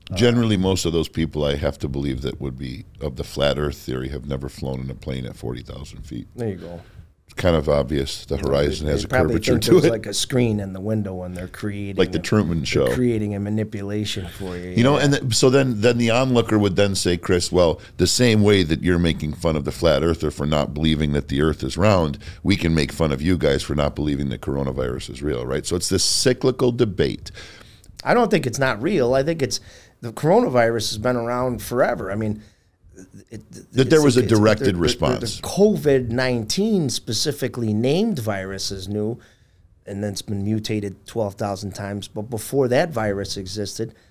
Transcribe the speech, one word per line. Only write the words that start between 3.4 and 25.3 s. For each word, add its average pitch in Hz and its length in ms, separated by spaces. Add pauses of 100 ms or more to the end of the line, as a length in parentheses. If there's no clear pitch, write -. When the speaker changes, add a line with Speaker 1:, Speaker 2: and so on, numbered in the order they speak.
Speaker 2:
earth 73 200
theory 64 320
have 64 180
never 67 200
flown 67 340
in 65 100
a - 20
plane 65 320
at 55 100
forty 60 280
thousand - 400
feet. - 320
Speaker 1:
There 120 140
you 92 80
go. 85 240 (440)
Speaker 2:
It's - 80
kind 87 220
of 73 120
obvious. 69 600
The 76 100
Speaker 1:
You 67 60
know, 71 60
Speaker 2:
horizon 71 360
Speaker 1:
they, 76 60
Speaker 2:
has 71 100
Speaker 1:
they - 40
Speaker 2:
a - 40
Speaker 1:
probably 127 280
Speaker 2:
curvature 107 160
Speaker 1:
think 110 100
Speaker 2:
to 117 80
Speaker 1:
there's, 135 140
Speaker 2:
it. - 40
Speaker 1:
like, 113 160
a 101 80
screen 117 460
in 98 140
the 95 60
window 101 360
when 90 180
they're 90 140
creating 101 480
Speaker 2:
Like 95 160
the 85 80
Speaker 1:
a, - 20
Speaker 2:
Truman 87 380
Speaker 1:
they're 67 80
Speaker 2:
Show. 65 260
Speaker 1:
creating 110 400
a 98 60
manipulation 104 880 (100)
for 92 180
you, 90 140
Speaker 2:
You 90 140
know, 139 160
Speaker 1:
yeah. 139 60
Speaker 2:
and 143 80
th-, 131 200
so 135 160
then, 127 320
then 120 160
the 117 140
onlooker 117 480
would 101 160
then 101 180
say, 87 240
"Chris, 90 340
well, 87 300 (160)
the 90 80
same 110 380
way 101 180
that 78 220
you're 87 160
making 76 340
fun 82 220
of 71 100
the 67 60
flat 76 320
earther 80 260
for 71 160
not 73 300
believing 76 380
that 71 160
the 69 120
earth 78 220
is 67 120
round, 87 440 (240)
we 92 120
can 82 200
make 71 160
fun 78 200
of 65 80
you 87 160
guys 71 280
for - 100
not 71 220
believing 71 340
that 57 120
coronavirus 65 680
is 62 140
real," 64 200